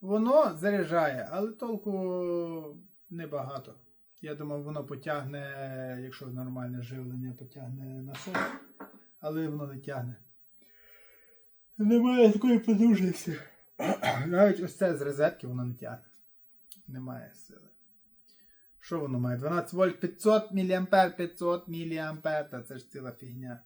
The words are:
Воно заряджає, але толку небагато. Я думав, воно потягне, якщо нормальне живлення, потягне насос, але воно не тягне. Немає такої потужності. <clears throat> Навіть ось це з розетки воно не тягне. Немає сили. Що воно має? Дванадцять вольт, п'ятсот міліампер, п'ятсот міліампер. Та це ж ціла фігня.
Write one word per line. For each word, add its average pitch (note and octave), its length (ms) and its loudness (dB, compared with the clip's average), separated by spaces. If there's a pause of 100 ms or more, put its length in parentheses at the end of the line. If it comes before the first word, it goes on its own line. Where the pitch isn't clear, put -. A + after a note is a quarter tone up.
Воно A3 560 4
заряджає, D#3+ 720 2
але G3+ 200 -4
толку F3+ 1300 -4 (320)
небагато. C#3+ 640 -8 (460)
Я D3+ 140 -8
думав, D3 280 -8
воно D3 220 -8
потягне, C3+ 1160 -8
якщо B2+ 220 -14
нормальне B2+ 560 -8
живлення, B2+ 580 -10
потягне C3 640 -14
насос, C3+ 360 -10 (840)
але D#3 280 -4
воно D3 200 -6
не C3+ 120 -10
тягне. B2 360 -8 (1600)
Немає A#3+ 540 8
такої A3+ 280 6
потужності. F#3+ 760 4 (420)
<clears throat> - 500 0
Навіть F#3+ 320 6
ось F3 180 -8
це F3 200 2
з C3+ 40 -4
розетки C#3+ 460 0
воно B2 180 -6
не B2 80 -6
тягне. A#2 320 -12 (840)
Немає B2+ 480 -12
сили. - 320 -20 (1200)
Що E3 120 -4
воно C3 200 -2
має? B2 180 -2
Дванадцять E3 360 -2
вольт, F3+ 260 2
п'ятсот G#3+ 520 2
міліампер, F#3 640 4
п'ятсот F3 520 -2
міліампер. D#3 840 -4
Та B2 120 -10
це C3 160 -14
ж - 140 -20
ціла C3 200 -12
фігня. B2 540 -14